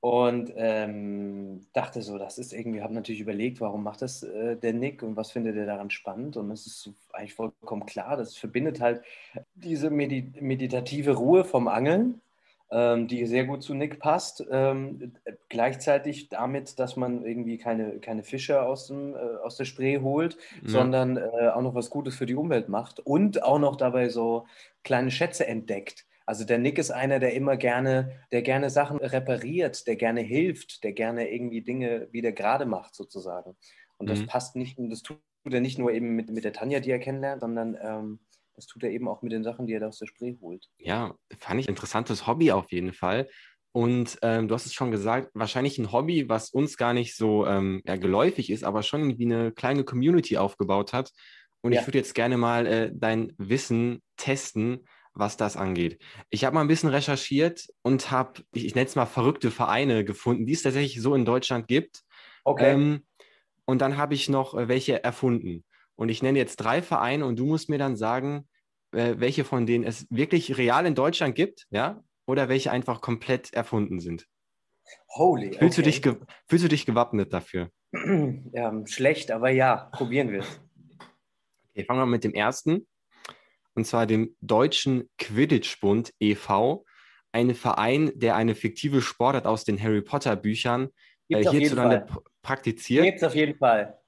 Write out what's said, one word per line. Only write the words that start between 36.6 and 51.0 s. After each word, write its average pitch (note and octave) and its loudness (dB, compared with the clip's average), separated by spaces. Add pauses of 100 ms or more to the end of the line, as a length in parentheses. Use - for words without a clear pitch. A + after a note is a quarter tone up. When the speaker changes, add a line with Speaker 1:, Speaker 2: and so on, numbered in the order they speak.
Speaker 1:
die C3 -6
er B2 0
kennenlernt, C3+ -6
sondern, A2+ -6
ähm, G#2+ -10 (360)
das - -20
tut - -16
er A#2 -2
eben A#2+ -6
auch - -8
mit A2+ -6
den A2+ -4
Sachen, A#2 -8
die A2+ -6
er G#2+ -4
da G#2+ -6
aus G#2+ -14
der A2 -12
Spree A#2+ -12
holt. F2+ -16
Speaker 2:
Ja, G2 -6 (240)
fand G#2+ -4
ich C3+ -4
interessantes G#2+ -4
Hobby C3+ 4
auf F#2 0
jeden F2+ -4
Fall. G#2+ -2 (460)
Und, A#2+ 0
ähm, A2+ 2
du A2 2
hast B2 -6
es B2 -10
schon B2 -2
gesagt, A2+ 0
wahrscheinlich B2+ -2
ein G#2+ -2
Hobby, D3 2
was A2 0
uns D3 0
gar A#2+ 2
nicht A#2+ -2
so, G#2+ 2
ähm, F#2+ 0
ja, F#2 -2
geläufig G2+ 2
ist, A2 -4
aber G#2 0
schon C#3+ -2
irgendwie A#2+ 0
eine A#2 2
kleine C3+ 0
Community C3+ 2
aufgebaut G2 0
hat. C3 -2 (520)